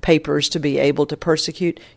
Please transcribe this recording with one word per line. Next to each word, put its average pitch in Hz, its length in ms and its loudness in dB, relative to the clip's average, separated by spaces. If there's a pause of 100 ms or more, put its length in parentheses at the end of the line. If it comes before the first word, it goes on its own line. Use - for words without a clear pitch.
papers 147 480 2
to 165 100 -4
be 143 200 0
able 143 260 2
to 151 100 -6
persecute, 165 640 -2 (180)